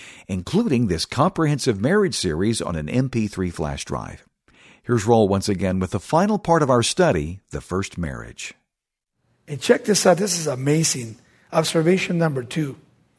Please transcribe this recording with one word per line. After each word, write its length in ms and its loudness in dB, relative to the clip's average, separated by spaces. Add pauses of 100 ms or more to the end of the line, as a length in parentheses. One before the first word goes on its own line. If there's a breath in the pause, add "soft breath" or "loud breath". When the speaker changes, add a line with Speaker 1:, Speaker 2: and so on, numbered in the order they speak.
(280 loud breath)
Speaker 1:
including 600 0
this 180 -2
comprehensive 760 0
marriage 360 0
series 460 -2
on 140 -6
an 140 -6
M 200 0
P 180 -2
three 220 -4
flash 360 -6
drive. 400 -10 (580 soft breath)
Here's 220 0
Raul 240 6
once 180 0
again 320 0
with 120 -2
the 80 -4
final 400 0
part 220 2
of 80 0
our 140 4
study, 560 0 (120)
The 100 -8
First 360 -6
Marriage. 560 -10 (920)
Speaker 2:
And 140 -10
check 240 2
this 200 2
out. 120 8
This 200 -2
is 80 -6
amazing. 720 0 (360 soft breath)
Observation 640 2
number 260 0
two. 320 -6 (440)